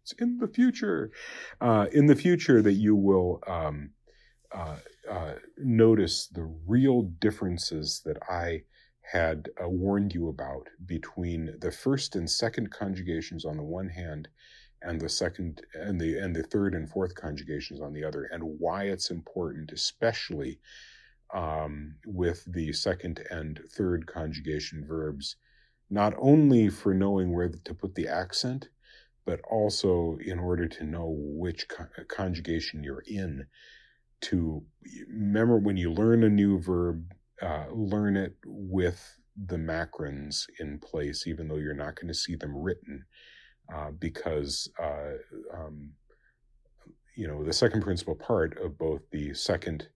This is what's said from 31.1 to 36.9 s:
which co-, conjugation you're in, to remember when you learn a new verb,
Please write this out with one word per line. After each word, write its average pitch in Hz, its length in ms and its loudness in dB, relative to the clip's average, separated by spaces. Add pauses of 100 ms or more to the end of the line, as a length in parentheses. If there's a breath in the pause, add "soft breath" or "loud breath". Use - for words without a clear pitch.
which 76 520 -6
co-, - 160 -10 (220)
conjugation 82 760 -4
you're 69 240 -8
in, 85 380 -6 (720 soft breath)
to 80 440 0 (440)
remember 110 500 4
when 101 200 4
you 87 140 2
learn 113 320 6
a 110 60 8
new 101 300 6
verb, 87 540 0 (280)